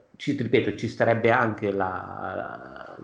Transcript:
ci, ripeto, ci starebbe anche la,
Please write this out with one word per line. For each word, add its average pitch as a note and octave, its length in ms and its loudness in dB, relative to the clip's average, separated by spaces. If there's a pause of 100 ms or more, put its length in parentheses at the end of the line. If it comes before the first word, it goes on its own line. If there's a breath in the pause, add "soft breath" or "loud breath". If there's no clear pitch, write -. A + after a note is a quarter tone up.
(180)
ci, - 180 -4
ripeto, A2+ 420 2
ci A#2 120 -4
starebbe A2+ 420 4
anche A2 400 2
la, F#2 1300 -6